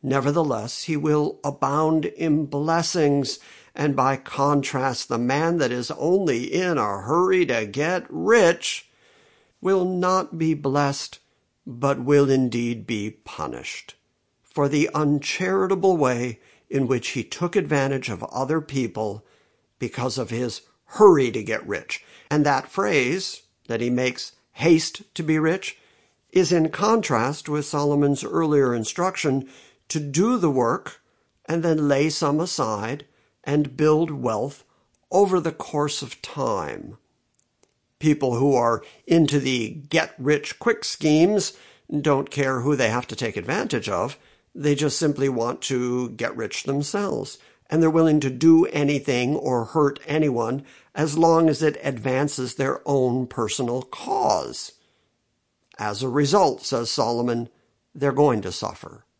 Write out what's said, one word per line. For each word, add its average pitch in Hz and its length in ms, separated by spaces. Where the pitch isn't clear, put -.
Nevertheless, 135 800
he 156 120
will 151 480
abound 147 600
in 156 400
blessings. 147 920
And 143 200
by 135 220
contrast, 139 920
the 117 100
man 147 400
that 127 120
is 123 220
only 156 600
in 175 260
a 101 240
hurry 180 440
to 117 200
get 151 420
rich 180 800
will 185 240
not 185 540
be 160 160
blessed, 143 640
but 131 340
will 139 300
indeed 120 560
be 107 240
punished - 840
for 143 260
the 151 260
uncharitable 185 1000
way 123 440
in 135 180
which 120 240
he 123 120
took 170 320
advantage 139 540
of 98 160
other 135 360
people 110 640
because 123 400
of 113 120
his 120 320
hurry 160 460
to 107 120
get 104 240
rich. - 380
And 147 160
that 135 220
phrase, 180 760
that 113 120
he 120 100
makes 123 420
haste 160 500
to 170 80
be 156 160
rich, 160 400
is 170 200
in 160 200
contrast 156 800
with 147 180
Solomon's 143 580
earlier 147 500
instruction 135 720
to 156 120
do 170 380
the 170 120
work 131 500
and 165 160
then 156 260
lay 143 200
some 151 320
aside 117 640
and 143 340
build 156 340
wealth 123 540
over 185 300
the 160 120
course 147 500
of 123 200
time. 98 760
People 143 380
who 139 180
are 117 280
into 147 340
the 127 300
get-rich-quick 147 1120
schemes 165 720
don't 139 300
care 135 300
who 139 160
they 123 140
have 123 180
to 110 80
take 113 200
advantage 113 520
of. 101 280
They 147 200
just 143 240
simply 147 300
want 120 340
to 123 480
get 113 260
rich 110 260
themselves. 143 760
And 160 140
they're 160 80
willing 160 300
to 135 100
do 160 360
anything 143 720
or 127 300
hurt 143 400
anyone 139 580
as 147 240
long 165 300
as 151 140
it 151 200
advances 131 720
their 135 320
own 127 400
personal 123 560
cause. - 880
As 104 240
a 131 60
result, 147 540
says 117 280
Solomon, 120 580
they're 139 180
going 131 300
to 92 100
suffer. - 520